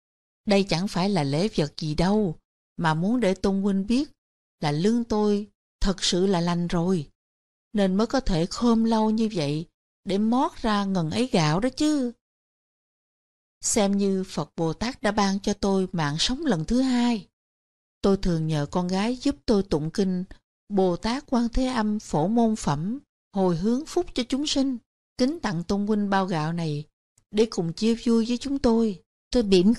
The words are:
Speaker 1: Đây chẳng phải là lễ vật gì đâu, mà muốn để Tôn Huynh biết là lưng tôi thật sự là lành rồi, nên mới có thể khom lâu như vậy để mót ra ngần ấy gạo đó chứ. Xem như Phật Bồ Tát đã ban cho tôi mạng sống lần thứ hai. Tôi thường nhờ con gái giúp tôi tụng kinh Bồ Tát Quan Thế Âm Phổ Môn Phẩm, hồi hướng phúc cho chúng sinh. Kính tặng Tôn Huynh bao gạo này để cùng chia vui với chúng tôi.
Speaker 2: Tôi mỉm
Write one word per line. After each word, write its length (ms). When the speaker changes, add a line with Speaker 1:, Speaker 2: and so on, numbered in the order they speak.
Speaker 1:
Đây 240
chẳng 180
phải 220
là 140
lễ 320
vật 220
gì 180
đâu, 440
mà 160
muốn 260
để 140
Tôn 280
Huynh 260
biết 240
là 120
lưng 320
tôi 440
thật 220
sự 240
là 140
lành 260
rồi, 420
nên 220
mới 120
có 120
thể 260
khom 380
lâu 260
như 240
vậy 340
để 120
mót 380
ra 300
ngần 260
ấy 200
gạo 280
đó 100
chứ. 420
Xem 360
như 260
Phật 320
Bồ 180
Tát 280
đã 100
ban 280
cho 140
tôi 380
mạng 280
sống 260
lần 200
thứ 160
hai. 460
Tôi 160
thường 300
nhờ 240
con 160
gái 280
giúp 200
tôi 180
tụng 300
kinh 300
Bồ 260
Tát 320
Quan 220
Thế 160
Âm 340
Phổ 280
Môn 280
Phẩm, 440
hồi 240
hướng 280
phúc 280
cho 160
chúng 180
sinh. 300
Kính 220
tặng 240
Tôn 240
Huynh 220
bao 160
gạo 280
này 320
để 180
cùng 240
chia 220
vui 300
với 120
chúng 220
tôi. 440
Speaker 2:
Tôi 140
mỉm 360